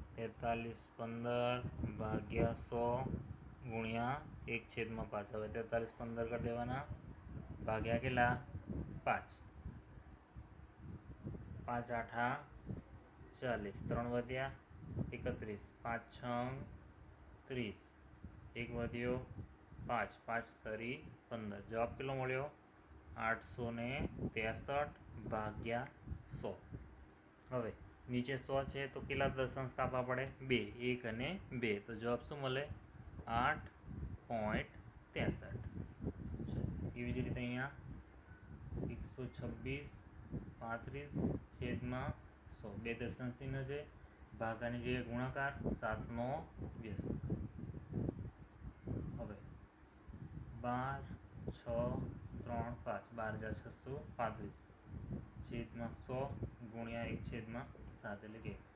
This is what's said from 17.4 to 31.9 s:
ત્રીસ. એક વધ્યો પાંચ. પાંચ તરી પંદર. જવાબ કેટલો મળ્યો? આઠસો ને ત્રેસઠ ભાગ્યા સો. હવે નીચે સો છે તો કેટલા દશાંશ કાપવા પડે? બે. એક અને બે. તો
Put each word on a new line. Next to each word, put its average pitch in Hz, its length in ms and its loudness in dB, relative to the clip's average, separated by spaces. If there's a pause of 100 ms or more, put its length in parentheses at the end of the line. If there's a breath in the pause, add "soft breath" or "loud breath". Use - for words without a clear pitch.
ત્રીસ. 120 300 0 (800)
એક 120 80 -2 (100)
વધ્યો 120 360 4 (720)
પાંચ. 110 240 4 (160)
પાંચ 117 200 2 (180)
તરી 117 320 0 (320)
પંદર. 104 420 -2
જવાબ 117 260 6
કેટલો 135 260 0
મળ્યો? 131 260 4 (800)
આઠસો 117 500 2
ને 117 100 2 (460)
ત્રેસઠ 113 640 2 (300)
ભાગ્યા 113 560 2 (540)
સો. 104 120 0 (1000)
હવે 120 220 2 (400)
નીચે 123 320 4
સો 139 100 2 (180)
છે 139 100 2 (120)
તો 139 140 -2
કેટલા 135 260 6
દશાંશ 131 460 2
કાપવા 127 280 4
પડે? 127 160 6 (260)
બે. 117 100 10 (300)
એક 123 200 2
અને 120 180 2 (320)
બે. 113 120 6 (140)
તો 120 60 -4 (100)